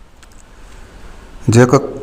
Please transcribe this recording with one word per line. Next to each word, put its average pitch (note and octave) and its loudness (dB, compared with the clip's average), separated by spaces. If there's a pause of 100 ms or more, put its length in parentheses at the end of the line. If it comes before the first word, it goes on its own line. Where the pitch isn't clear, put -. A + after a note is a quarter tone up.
(1500)
ਜੇਕਰ B2 4 (260)